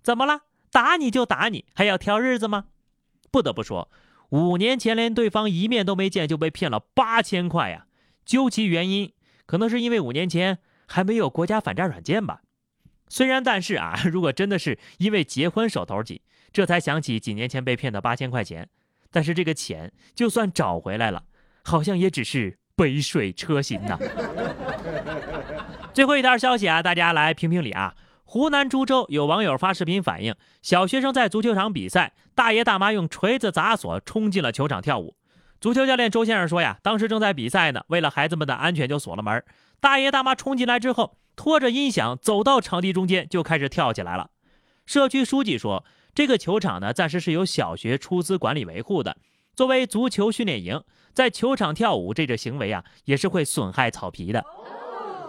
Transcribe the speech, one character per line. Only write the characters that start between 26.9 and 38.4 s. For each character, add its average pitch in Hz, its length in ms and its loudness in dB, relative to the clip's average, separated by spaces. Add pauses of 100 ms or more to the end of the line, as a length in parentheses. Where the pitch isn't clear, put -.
家 170 160 4
来 156 220 4
评 160 160 -2
评 175 120 2
理 120 100 -6
啊。 95 220 -4 (300)
湖 277 260 0
南 277 200 2
株 269 160 2
洲 254 240 2
有 147 160 0
网 175 180 2
友 143 140 2
发 185 160 0
视 180 100 -4
频 180 180 0
反 90 220 -4
映， 110 100 -2 (280)
小 180 260 4
学 262 140 0
生 269 120 0
在 247 140 4
足 214 140 0
球 226 120 2
场 202 200 0
比 95 160 -6
赛， 175 240 0 (200)
大 233 200 4
爷 226 100 2
大 208 160 2
妈 202 140 4
用 180 140 0
锤 226 300 0
子 214 140 0
砸 196 240 2
锁， 90 240 -6
冲 214 320 -2
进 185 100 0
了 120 120 -2
球 135 120 -2
场 127 160 -4
跳 139 160 0
舞。 87 200 -10 (440)
足 240 120 2
球 262 120 4
教 262 100 4
练 240 160 2
周 226 140 2
先 220 120 2
生 180 80 2
说 170 160 0
呀， 117 200 0
当 214 180 0
时 220 80 2
正 220 140 0
在 208 100 2
比 143 160 -4
赛 170 240 2
呢， 123 160 -6
为 170 140 0
了 151 80 2
孩 147 180 0
子 165 80 -2
们 151 100 -2